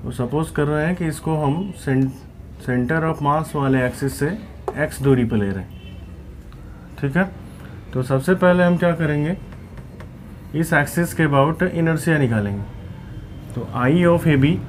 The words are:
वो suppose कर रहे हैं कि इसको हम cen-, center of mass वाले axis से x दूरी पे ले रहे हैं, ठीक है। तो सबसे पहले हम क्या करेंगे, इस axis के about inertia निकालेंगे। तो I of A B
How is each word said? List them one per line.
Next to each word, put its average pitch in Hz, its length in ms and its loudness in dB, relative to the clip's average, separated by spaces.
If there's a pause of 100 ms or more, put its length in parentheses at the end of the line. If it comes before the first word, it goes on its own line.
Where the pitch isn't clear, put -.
वो 127 80 -6
suppose 151 440 -2
कर 147 100 2
रहे 151 200 0
हैं 180 100 0
कि 175 100 -2
इसको 156 380 -2
हम 175 280 0 (120)
cen-, 135 260 2 (560)
center 127 340 2 (100)
of 156 160 -4
mass 156 280 0
वाले 131 320 2
axis 135 320 -4
से 147 120 0 (560)
x - 160 -8
दूरी 131 220 6
पे 110 120 0
ले 101 140 2
रहे 95 120 -4
हैं, 92 80 -12 (1300)
ठीक 139 160 -2
है। 185 80 4 (680)
तो 131 100 0
सबसे 131 320 2
पहले 180 300 6
हम 175 120 6
क्या 170 180 4
करेंगे, 151 420 0 (1200)
इस 160 120 0
axis 165 420 2
के 160 120 4
about 147 360 4 (200)
inertia 160 360 2
निकालेंगे। 104 440 2 (920)
तो 117 140 -6 (160)
I 131 80 6 (220)
of 165 120 2
A 151 160 6
B 160 140 4 (120)